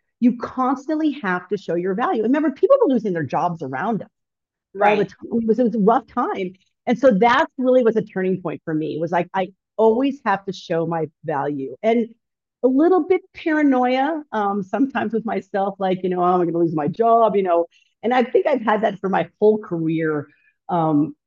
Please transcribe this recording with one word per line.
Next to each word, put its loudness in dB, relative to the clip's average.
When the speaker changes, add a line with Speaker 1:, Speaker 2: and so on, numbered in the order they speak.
Speaker 1:
You 2
constantly -2
have -4
to -4
show -4
your -2
value. -2
Remember, 2
people 2
were 2
losing 0
their -2
jobs -4
around -6
us -18
all 4
the 0
Speaker 2:
Right. -4
Speaker 1:
time. -6
It -4
was, 2
it 2
was 0
a -2
rough 2
time. -6
And 0
so 4
that's 2
really 4
was 4
a -2
turning -2
point -8
for -6
me, -4
was -4
like, -2
I -4
always 0
have -2
to -8
show -4
my -4
value. -6
And 0
a 4
little 4
bit 2
paranoia, 0
um, -2
sometimes -4
with -2
myself, -4
like, -2
you -2
know, 0
"Oh, 2
am 2
I 0
gonna -2
lose 0
my -2
job?" 2
You 0
know, 2
and -2
I 2
think 0
I've 0
had 0
that -2
for -6
my -2
whole 4
career. -4
Um, 0